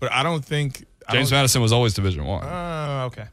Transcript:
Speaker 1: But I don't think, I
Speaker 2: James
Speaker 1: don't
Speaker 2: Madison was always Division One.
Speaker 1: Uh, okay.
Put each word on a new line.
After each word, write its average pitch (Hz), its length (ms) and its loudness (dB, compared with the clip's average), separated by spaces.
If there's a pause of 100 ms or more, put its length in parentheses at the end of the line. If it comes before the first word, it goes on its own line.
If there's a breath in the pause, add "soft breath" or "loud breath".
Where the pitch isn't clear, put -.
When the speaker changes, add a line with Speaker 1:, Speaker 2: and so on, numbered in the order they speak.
Speaker 1:
But - 100 -2
I 131 120 2
don't 160 200 0
think, 147 440 -4 (200)
I 110 60 -4
Speaker 2:
James 123 160 2
Speaker 1:
don't 135 100 4
Speaker 2:
Madison 131 220 4
was 113 120 4
always 120 200 4
Division 95 320 -2
One. 92 200 -4
Speaker 1:
Uh, 156 640 -6
okay. 110 240 -14